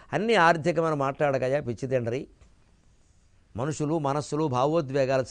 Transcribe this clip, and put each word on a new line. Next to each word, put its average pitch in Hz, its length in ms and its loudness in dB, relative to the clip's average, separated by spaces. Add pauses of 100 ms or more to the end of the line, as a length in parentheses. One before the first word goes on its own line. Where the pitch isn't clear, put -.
(140)
అన్నీ 214 200 0
ఆర్థికమని 165 600 4
మాట్లాడకయా 135 680 0
పిచ్చి 120 260 -6
తండ్రి, 120 400 -2 (1300)
మనుషులు, 151 440 -2
మనస్సులు, 147 480 -2
భావోద్వేగాలు 135 840 0